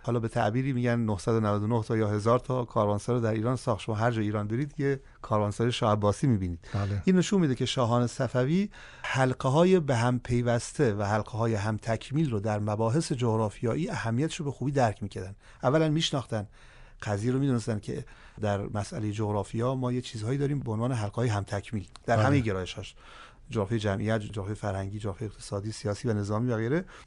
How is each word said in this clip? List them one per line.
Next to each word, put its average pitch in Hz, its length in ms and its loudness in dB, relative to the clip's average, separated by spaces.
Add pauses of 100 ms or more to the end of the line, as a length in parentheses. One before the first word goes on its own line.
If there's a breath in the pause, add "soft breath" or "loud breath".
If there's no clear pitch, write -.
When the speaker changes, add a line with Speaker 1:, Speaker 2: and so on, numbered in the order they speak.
Speaker 1:
حالا 120 160 0
به 113 80 0
تعبیری 120 460 0
می‌گن 120 220 2
نهصد 110 360 0
و 113 80 4
نود 104 240 2
و 104 40 -2
نه 113 160 0
تا 117 140 -2
یا 107 120 2
هزار 110 300 4
تا 127 260 -2
کاروانسرا 107 540 0
در 113 120 2
ایران 113 240 0
ساخت. 120 260 -2
شما 110 140 -4
هر 113 160 2
جا 110 100 0
ایران 104 260 -2
برید 131 300 -4
یه 139 220 0 (220 soft breath)
کاروانسرای 107 500 0
شاه 117 200 2
عباسی 104 360 2
می‌بینید. 92 320 2 (140)
Speaker 2:
بله. 98 320 -2
Speaker 1:
این 185 100 6
نشون 185 260 4
می‌ده 139 140 2
که 127 100 -2
شاهان 120 420 2
صفوی 143 600 0 (340 loud breath)
حلقه‌های 135 760 4
به 139 160 2
هم 123 240 2
پیوسته 120 760 2
و 101 100 -2
حلقه‌های 110 500 0
هم 107 240 -2
تکمیل 127 540 -2
رو 107 80 0
در 107 200 0
مباحث 110 520 0
جغرافیایی 120 800 0
اهمیتش 147 460 -2
رو 160 100 -6
به 139 60 -2
خوبی 127 200 -4
درک 123 320 2
می‌کردن. 101 320 -10 (280 loud breath)
اولاً 156 260 4
می‌شناختن 131 580 -2 (540 loud breath)
قضیه 107 300 0
رو 131 80 2
می‌دونستن 120 400 0
که - 260 -8 (360 loud breath)
در 101 200 0
مسئلهٔ 107 500 -4
جغرافیا 110 640 -2
ما 127 160 -2
یه 123 100 -2
چیزهایی 120 360 -4
داریم 143 220 0
به 120 120 -4
عنوان 113 200 0
حلقه‌های 117 360 -2
هم 104 160 0
تکمیل 101 440 -6 (180)
در - 120 4
Speaker 2:
بله. 214 80 6
Speaker 1:
همهٔ 143 140 4
گرایش‌هاش. 95 560 -4 (540 loud breath)
جغرافیای 113 300 0
جمعیت، 107 400 0
جغرافیای 101 360 -6
فرهنگی، 98 440 -4
جغرافیای 104 320 -6
اقتصادی، 104 400 -6
سیاسی 104 360 -4
و 113 60 2
نظامی 107 380 0
و 113 40 0
غیره. 131 300 0 (220 loud breath)